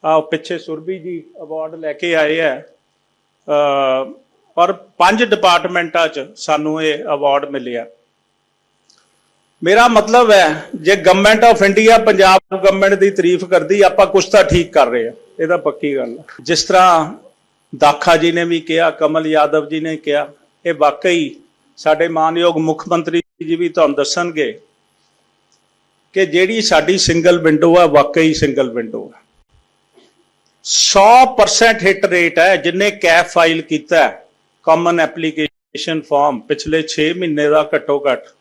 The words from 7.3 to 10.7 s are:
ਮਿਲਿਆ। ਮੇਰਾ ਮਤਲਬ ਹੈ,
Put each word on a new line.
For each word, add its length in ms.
ਮਿਲਿਆ। 400
ਮੇਰਾ 240
ਮਤਲਬ 440
ਹੈ, 340